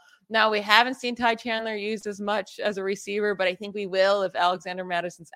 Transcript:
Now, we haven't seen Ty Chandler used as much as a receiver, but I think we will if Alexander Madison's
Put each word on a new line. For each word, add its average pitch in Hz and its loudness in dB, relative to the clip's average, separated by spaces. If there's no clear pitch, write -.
Now, 220 2
we 208 2
haven't 226 6
seen 247 -4
Ty 233 2
Chandler 226 -4
used 208 -6
as 202 -8
much 202 -4
as 208 -2
a 190 -4
receiver, 202 -2
but 185 0
I 180 0
think 202 -10
we 208 -6
will 190 4
if 180 -4
Alexander 180 0
Madison's 175 -6